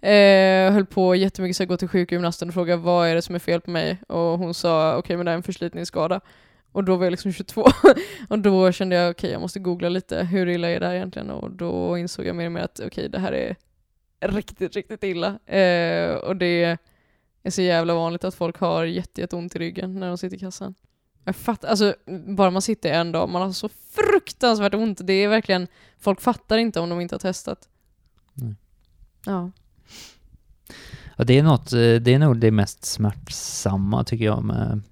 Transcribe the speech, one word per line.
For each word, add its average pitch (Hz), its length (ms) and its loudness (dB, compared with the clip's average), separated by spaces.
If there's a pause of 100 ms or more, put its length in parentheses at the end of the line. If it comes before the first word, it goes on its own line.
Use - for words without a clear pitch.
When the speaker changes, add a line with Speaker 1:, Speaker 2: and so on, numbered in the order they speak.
Speaker 1:
Eh, 190 680 6
höll 202 140 4
på 185 280 2
jättemycket 185 420 0
så - 60 -2
jag 185 60 -2
går 180 80 -2
till 180 120 -4
sjukgymnasten 175 600 -2
och 170 60 -10
frågar, 175 220 0
"Vad 170 320 2
är 165 60 2
det 170 80 0
som 180 120 -8
är 175 40 -4
fel 170 220 -2
på - 100 -12
mig?" 170 280 -2 (100)
Och 170 300 -2
hon 175 160 -4
sa, 160 420 2
"Okej, 175 200 -4
men 175 100 -4
det 170 60 -2
är 165 40 -2
en 175 60 -6
förslitningsskada." 175 800 -6 (520)
Och 196 120 -4
då 185 120 2
var 180 80 0
jag 180 60 2
liksom 185 220 -4
tjugotvå. - 340 0 (320)
<laughs> 330 300 -14
Och 214 100 -2
då 190 340 4
kände 185 240 -2
jag, 175 140 2
"Okej, 175 200 -6
jag - 100 -4
måste 180 180 -8
googla 180 300 -4
lite. 175 360 -4
Hur 180 240 0
illa 175 200 -2
är 175 120 -2
det 180 60 -2
här 180 80 -2
egentligen?" 185 360 -8
Och - 200 -10
då 175 480 -4
insåg 175 280 -8
jag 175 100 -6
mer 170 100 -6
och 170 60 -6
mer 170 80 -6
att, - 260 -8
okej, - 220 -8
det - 100 -8
här 185 140 -4
är 64 240 -6 (640)
riktigt, 196 560 -6
riktigt 208 280 -10
illa. 175 220 -4 (200)
Eh, 170 680 2
och - 220 -4
det 170 420 0 (640)
är 185 80 -6
så 190 120 -2
jävla 170 320 2
vanligt 165 300 -2
att 185 100 -4
folk 170 260 -4
har 170 240 0
jätte-, 175 360 -6
jätteont 175 360 -8
i - 20 -8
ryggen 185 420 -8
när 185 80 -6
de 175 100 -6
sitter 185 180 -10
i 185 40 -14
kassan. 190 340 -12 (500)
Jag 190 120 -6
fattar, - 320 -6
alltså, 202 260 2 (420)
bara 190 140 4
man 190 120 -2
sitter 185 300 -2
en 170 200 0
dag, 165 160 -2
man 175 140 -2
har 190 100 -4
så 214 160 -8 (260)
fruktansvärt 240 800 2
ont. 214 320 -2
Det 190 60 0
är 196 160 2
verkligen, 196 380 0 (320)
folk 196 220 -2
fattar - 380 0
inte 226 220 0
om 170 80 -4
de 175 120 -4
inte 175 140 -6
har - 60 -8
testat. - 480 -6 (680)
Speaker 2:
Nej. 117 200 -10 (720)
Speaker 1:
Ja. 185 240 -6 (1700)
Speaker 2:
Ja, 123 80 0
det 127 140 6
är 143 40 6
något, 151 300 4
eh, 120 60 2 (160)
det 117 200 2
är 135 40 4
nog 143 220 4
det 113 100 6
mest 104 340 0
smärtsamma, 101 1200 -2
tycker 113 200 -4
jag, 113 200 0
med, 110 360 -2 (120)